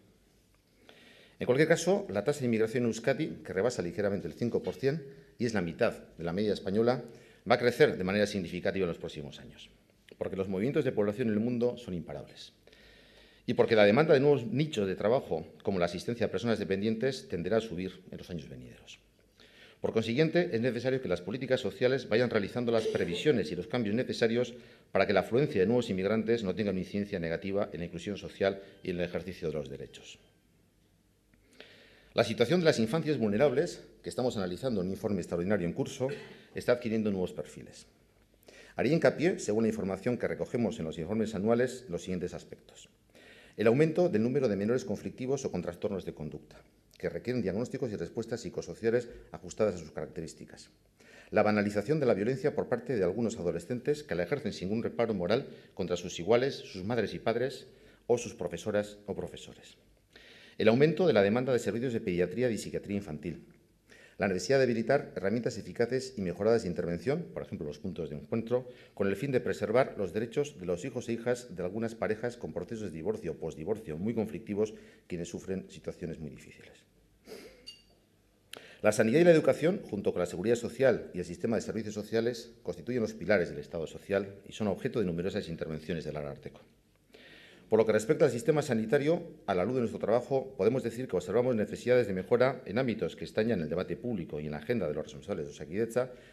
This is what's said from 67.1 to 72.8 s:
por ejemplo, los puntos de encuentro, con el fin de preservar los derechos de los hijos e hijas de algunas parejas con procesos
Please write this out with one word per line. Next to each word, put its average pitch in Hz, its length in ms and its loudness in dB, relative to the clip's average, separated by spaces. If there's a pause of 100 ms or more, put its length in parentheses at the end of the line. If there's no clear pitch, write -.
por 71 120 -8
ejemplo, - 240 -8
los 73 100 -8
puntos 82 320 -6
de 73 60 -8
encuentro, 117 520 -4 (260)
con 101 120 0
el 98 80 2
fin 139 160 -2
de 127 80 4
preservar 110 580 0
los 92 160 -4
derechos 120 460 -4
de 90 80 -10
los 87 180 -2
hijos 123 240 -6
e 117 40 -2
hijas 120 420 -4
de 90 80 -8
algunas 110 320 -4
parejas 107 420 -2
con 80 160 -10
procesos 90 380 -8